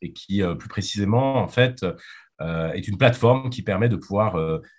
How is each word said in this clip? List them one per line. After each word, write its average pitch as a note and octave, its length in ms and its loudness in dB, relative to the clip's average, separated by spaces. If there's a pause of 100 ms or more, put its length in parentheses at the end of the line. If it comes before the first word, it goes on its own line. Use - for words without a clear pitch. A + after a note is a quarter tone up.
et E2+ 100 -10
qui, G2 280 -4
euh, F2 140 0
plus - 140 -12
précisément, A2+ 720 0
en F#2+ 100 0
fait, B2 360 2 (560)
euh, D#2+ 340 -2
est F#2+ 120 -6
une G2+ 100 -4
plateforme B2 540 4
qui A2 120 -6
permet G#2 260 2
de G#2+ 80 2
pouvoir, G2 400 0
euh, D#3 220 -2 (200)